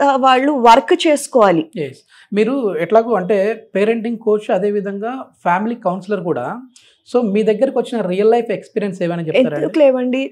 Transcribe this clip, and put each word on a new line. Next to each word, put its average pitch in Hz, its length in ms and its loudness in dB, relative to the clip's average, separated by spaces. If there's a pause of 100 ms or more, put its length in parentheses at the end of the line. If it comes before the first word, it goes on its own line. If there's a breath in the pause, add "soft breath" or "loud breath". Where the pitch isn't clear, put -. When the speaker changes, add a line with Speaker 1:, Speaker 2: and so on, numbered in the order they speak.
(160)
Speaker 1:
వాళ్ళు 262 360 2
వర్క్ 240 560 4
చేసుకోవాలి. 208 580 2 (120)
Speaker 2:
ఎస్. 135 200 -8 (360 soft breath)
మీరు 214 440 0
ఎట్లాగో 220 360 2
అంటే 196 600 -2
పేరెంటింగ్ 220 420 -2
కోచ్, 208 340 -2
అదే 208 200 0
విధంగా 208 540 -8 (180)
ఫ్యామిలీ 202 320 -2
కౌన్సిలర్ 185 480 -6
కూడా. 160 380 -6 (540 soft breath)
So, 240 160 0
మీ 214 120 0
దగ్గరకు 226 360 0
వచ్చిన 233 220 -4
రియల్ 190 300 2
లైఫ్ 233 200 0
ఎక్స్పీరియన్స్ 185 500 -6
ఏమైనా 170 220 -4
చెప్తారా 190 240 2
అండి? 147 120 -6
Speaker 1:
ఎందుకు 311 200 -2
లేవండి, 254 520 0